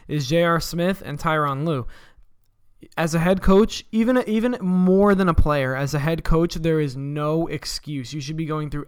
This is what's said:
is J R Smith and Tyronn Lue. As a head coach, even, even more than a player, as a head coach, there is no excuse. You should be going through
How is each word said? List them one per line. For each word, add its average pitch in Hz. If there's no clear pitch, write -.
is 147
J 165
R 170
Smith 175
and 143
Tyronn 151
Lue. 139
As 160
a 170
head 185
coach, 196
even, 233
even 226
more 185
than 185
a 165
player, 139
as 139
a 143
head 160
coach, 165
there 160
is 135
no 147
excuse. 139
You 151
should 151
be 160
going 151
through 143